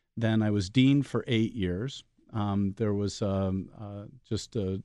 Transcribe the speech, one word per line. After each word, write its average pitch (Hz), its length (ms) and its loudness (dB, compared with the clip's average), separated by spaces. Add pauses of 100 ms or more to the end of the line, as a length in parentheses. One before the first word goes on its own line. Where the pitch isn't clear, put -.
(160)
Then 110 240 2
I 107 80 2
was 101 200 0
dean 135 340 6
for 117 240 -4
eight 113 260 2
years. 95 500 -4 (300)
Um, 101 440 0
there 107 160 0
was, 101 280 -2
um, 95 480 0 (100)
uh, 101 260 -12 (220)
just - 280 -4
a 95 300 -2